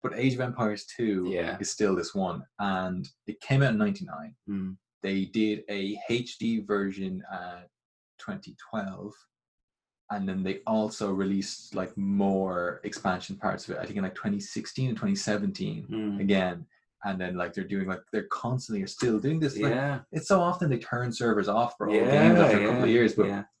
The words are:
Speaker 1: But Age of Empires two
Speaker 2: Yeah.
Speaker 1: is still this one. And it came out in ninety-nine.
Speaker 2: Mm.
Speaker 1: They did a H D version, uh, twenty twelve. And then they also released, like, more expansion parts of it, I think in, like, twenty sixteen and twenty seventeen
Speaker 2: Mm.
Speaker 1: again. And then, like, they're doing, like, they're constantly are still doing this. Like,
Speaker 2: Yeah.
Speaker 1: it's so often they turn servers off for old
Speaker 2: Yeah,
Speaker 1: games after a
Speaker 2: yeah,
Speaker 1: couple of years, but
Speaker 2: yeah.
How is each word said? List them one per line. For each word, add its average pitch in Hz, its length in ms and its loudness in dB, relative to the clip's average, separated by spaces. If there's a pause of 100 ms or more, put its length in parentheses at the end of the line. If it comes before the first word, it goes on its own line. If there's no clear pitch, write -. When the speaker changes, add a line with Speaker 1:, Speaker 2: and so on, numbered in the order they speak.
Speaker 1:
But 113 160 -4
Age 127 160 2
of 123 80 -6
Empires 117 420 -2
two 98 460 -2
Speaker 2:
Yeah. 85 300 -2
Speaker 1:
is 98 100 -4
still 98 260 2
this 87 180 -4
one. 90 280 -4 (160)
And 92 500 -2 (180)
it - 140 -10
came 135 220 2
out 135 80 4
in 107 80 0
ninety-nine. 95 560 -4 (160)
Speaker 2:
Mm. 95 260 -6 (260)
Speaker 1:
They 98 220 -2
did 107 460 0
a 101 260 -6 (140)
H 123 280 -2
D 113 220 -2
version, 98 640 -2 (100)
uh, 90 280 -12 (580)
twenty - 360 -12 (160)
twelve. 98 420 -8 (960)
And 101 180 -2
then 95 140 -2
they 95 240 -2
also 110 460 0
released, 98 600 -2
like, 92 220 -4
more 95 880 0
expansion 98 520 -4
parts 101 320 -4
of 92 80 -6
it, - 40 -6
I 92 60 -6
think - 100 -8
in, 98 60 -2
like, 92 120 -4
twenty 101 260 -2
sixteen - 500 -6
and 110 80 -4
twenty 98 160 0
seventeen 98 760 -2
Speaker 2:
Mm. 107 300 -2
Speaker 1:
again. 92 460 2 (380)
And 95 160 -4
then, 90 160 -4
like, 87 160 -2
they're 95 120 -6
doing, 98 220 -2
like, 92 140 -4 (120)
they're 104 180 -2
constantly 120 520 -2
are 95 40 -4
still 113 320 0
doing 147 200 0
this. 143 200 0
Like, - 160 2
Speaker 2:
Yeah. 135 260 -2 (100)
Speaker 1:
it's 160 180 -6
so 190 120 6
often 175 300 2
they 120 80 2
turn 120 340 -4
servers 107 360 2
off 113 280 2
for - 120 -4
old 107 80 4
Speaker 2:
Yeah, 131 320 8
Speaker 1:
games 175 120 10
after 123 160 8
a 101 60 6
Speaker 2:
yeah, 104 60 4
Speaker 1:
couple 120 160 2
of 104 60 6
years, 113 240 6
but 104 120 4
Speaker 2:
yeah. 101 160 -2 (180)